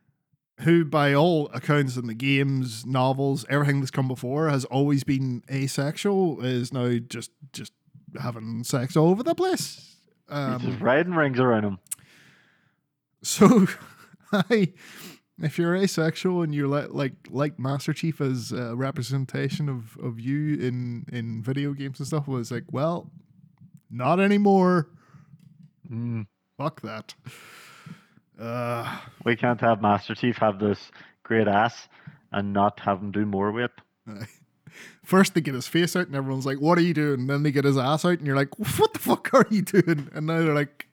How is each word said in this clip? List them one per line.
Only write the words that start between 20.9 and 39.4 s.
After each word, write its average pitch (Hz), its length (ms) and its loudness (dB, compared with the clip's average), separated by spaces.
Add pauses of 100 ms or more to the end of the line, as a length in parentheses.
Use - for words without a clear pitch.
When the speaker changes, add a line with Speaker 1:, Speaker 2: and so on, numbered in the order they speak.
Speaker 1:
in 117 320 -6
video 139 300 -4
games 135 260 -10
and 139 80 -6
stuff, 147 200 -4
was 123 240 -4
like, 120 200 -6
"Well, 160 400 -4 (760)
not 127 300 0
anymore." 196 680 4 (1040)
Speaker 2:
Mm. 113 360 -6 (300)
Speaker 1:
Fuck - 240 -6
that. 107 320 -12 (1300)
Uh, 117 600 -6 (260)
Speaker 2:
We 117 100 2
can't 120 260 0
have 113 200 4
Master 104 340 2
Chief 120 220 -2
have 107 220 2
this 104 320 0 (320)
great 110 240 2
ass 104 400 0 (440)
and 101 220 -4
not 101 280 2
have 101 180 0
him 101 120 -10
do 104 140 -2
more 101 260 -2
with 120 140 -4
it. 117 60 -6 (360)
Speaker 1:
Aye. 107 200 -14 (760)
First 185 300 4
they 170 80 2
get 139 120 -4
his 123 140 -6
face 170 280 0
out 180 120 -2
and 139 80 -8
everyone's 135 300 -4
like, 135 160 -4
"What 165 160 4
are 170 40 4
you 175 120 4
doing?" 143 340 0
Then 143 160 0
they 151 80 2
get 139 140 2
his 139 120 4
ass 139 280 0
out 180 140 2
and 147 60 -8
you're 139 100 0
like, 139 220 0 (220)
"What 440 140 4
the - 60 -10
fuck - 340 0
are 262 160 8